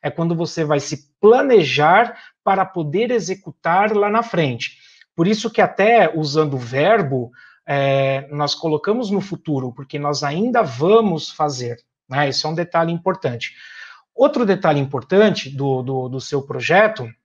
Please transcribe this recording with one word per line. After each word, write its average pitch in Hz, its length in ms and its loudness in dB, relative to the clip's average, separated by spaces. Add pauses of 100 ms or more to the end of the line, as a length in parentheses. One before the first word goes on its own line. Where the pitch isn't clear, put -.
é 151 80 -4
quando 165 240 -2
você 165 320 -4
vai 147 140 0
se - 420 -10
planejar 208 960 4 (260)
para 190 220 0
poder 185 460 -2
executar 190 840 -2
lá 208 140 2
na 226 140 0
frente. 151 560 -4 (360)
Por 170 120 2
isso 220 240 -2
que 220 100 2
até 196 560 4
usando 151 380 0
o - 20 -4
verbo, 131 720 0 (400)
é, 139 640 0
nós 147 240 -4
colocamos 190 560 -2
no 202 80 0
futuro, 135 540 -6
porque 143 260 -12
nós 147 240 -4
ainda 214 400 0
vamos 165 680 2
fazer, 127 480 -6 (320)
né? 139 200 -2
Esse 135 160 -6
é 156 40 -2
um 160 60 -6
detalhe 170 380 -2
importante. 170 640 -6 (600)
Outro 262 300 2
detalhe 175 340 2
importante 139 680 0
do, 135 340 -2
do, 127 240 -4
do 127 140 -8
seu 139 220 -6
projeto 156 680 0 (160)